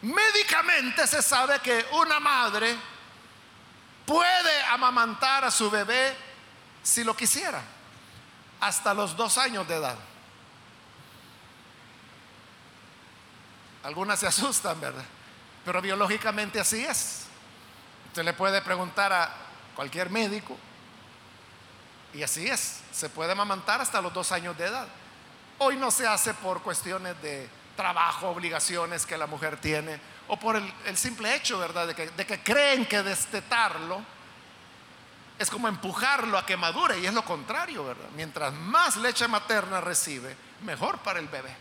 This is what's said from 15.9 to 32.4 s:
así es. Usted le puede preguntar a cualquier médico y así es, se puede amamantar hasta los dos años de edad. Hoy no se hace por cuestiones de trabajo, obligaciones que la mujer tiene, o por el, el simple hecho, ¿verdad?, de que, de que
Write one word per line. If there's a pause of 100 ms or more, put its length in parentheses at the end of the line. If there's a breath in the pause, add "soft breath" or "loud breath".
así
es. (840)
Usted
le
puede
preguntar
a (440)
cualquier
médico (1600)
y
así
es, (100)
se
puede
amamantar
hasta
los
dos
años
de
edad. (720)
Hoy
no
se
hace
por
cuestiones
de (300)
trabajo,
obligaciones
que
la
mujer
tiene, (260 loud breath)
o
por
el, (120)
el
simple
hecho,
¿verdad?,
de
que,
de
que